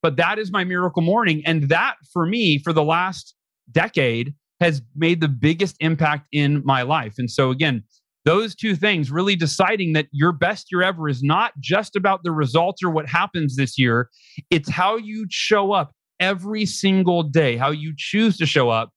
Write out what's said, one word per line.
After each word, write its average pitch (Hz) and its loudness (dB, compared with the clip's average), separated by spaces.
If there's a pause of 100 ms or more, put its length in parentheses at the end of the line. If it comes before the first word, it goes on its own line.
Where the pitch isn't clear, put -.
But 156 0
that 175 0
is 202 -8
my 196 0
miracle 180 -2
morning. 175 2
And 160 0
that, 208 2 (160)
for 170 0
me, 190 2
for 160 -2
the 156 2
last 175 -2 (360)
decade, 139 0 (260)
has 160 2 (140)
made 165 2
the 160 2
biggest 151 0
impact 156 0
in 147 2
my 135 2
life. 127 -2
And 123 -4
so 131 2
again, 131 -2 (420)
those 196 2
two 214 0
things, 160 0
really 185 0
deciding 170 0
that 151 0
your 151 2
best 170 -2
year 180 0
ever 175 -2
is 131 -2
not 180 2
just 180 -2
about 190 0
the 170 -4
results 156 0
or 180 0
what 156 -2
happens 160 -4
this 135 -2
year. 120 2 (400)
It's 160 0
how 196 0
you 220 -8
show 202 0
up 175 0 (260)
every 196 -2
single 185 2
day, 139 2
how 131 0
you 151 -6
choose 214 0
to 165 0
show 131 2
up 113 0